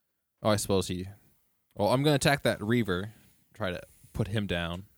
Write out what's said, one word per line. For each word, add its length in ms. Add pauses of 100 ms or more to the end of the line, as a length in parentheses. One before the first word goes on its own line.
(420)
Oh, 80
I 80
suppose 300
he. 200 (680)
Well, 140
I'm 140
gonna 120
attack 280
that 180
Reaver. 520 (400)
Try 180
to 100 (320)
put 160
him 180
down. 380 (120)